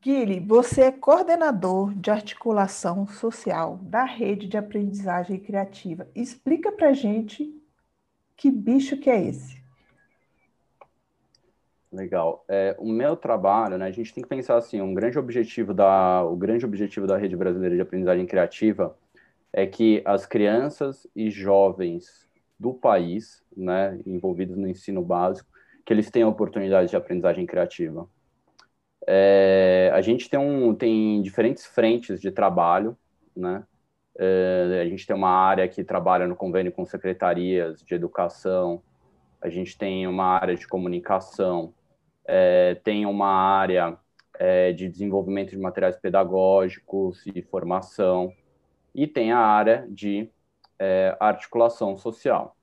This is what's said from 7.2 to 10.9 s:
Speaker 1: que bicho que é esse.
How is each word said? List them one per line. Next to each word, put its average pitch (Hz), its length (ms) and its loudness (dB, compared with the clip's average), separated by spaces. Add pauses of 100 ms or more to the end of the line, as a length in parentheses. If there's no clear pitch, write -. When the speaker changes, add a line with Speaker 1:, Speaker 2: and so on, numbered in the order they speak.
Speaker 1:
que 277 140 4
bicho 254 460 0
que - 120 2
é 233 100 4
esse. - 380 -6 (2250)